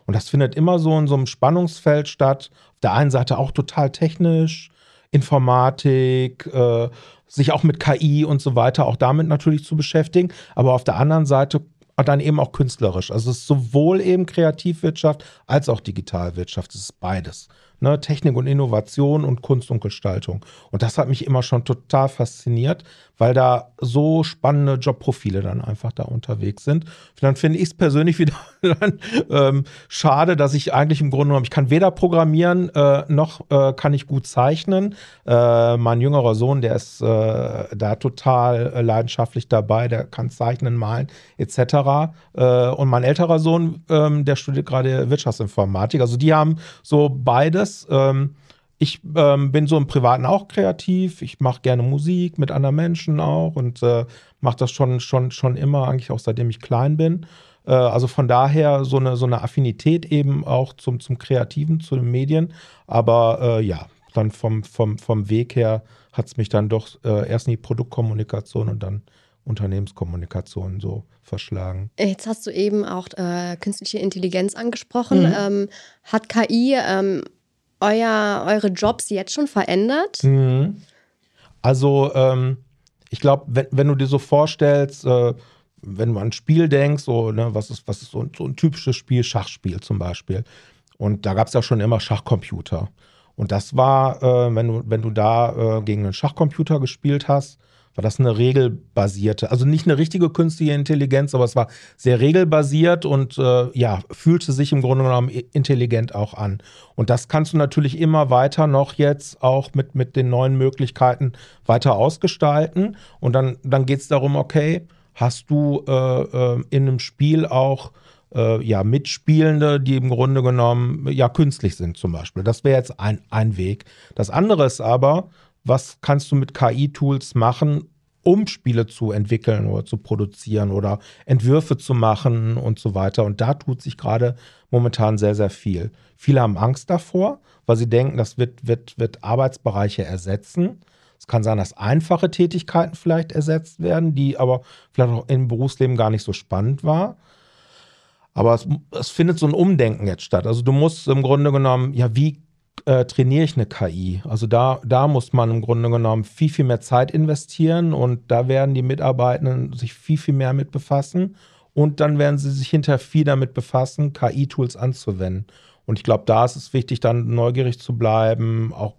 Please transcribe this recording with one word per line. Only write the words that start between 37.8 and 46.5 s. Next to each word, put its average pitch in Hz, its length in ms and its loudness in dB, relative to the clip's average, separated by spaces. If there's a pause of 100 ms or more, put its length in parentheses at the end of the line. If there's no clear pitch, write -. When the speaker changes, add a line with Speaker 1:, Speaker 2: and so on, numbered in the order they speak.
Speaker 1:
total, 123 800 0
äh, 127 80 -2
leidenschaftlich 113 680 -2
dabei, 110 400 0
der 113 180 -4
kann 123 240 -8
zeichnen, 120 460 -4
malen, 120 320 -4 (300)
et - 140 -4
cetera. 143 600 0 (200)
Äh, 123 360 2
und 131 180 -2
mein 123 160 0
älterer 160 360 2
Sohn, 165 500 0
ähm, 151 360 2
der 139 100 2
studiert 139 300 -4
gerade 131 440 -2
Wirtschaftsinformatik. 107 920 -2
Also 120 160 0
die 151 160 4
haben 156 240 2 (260)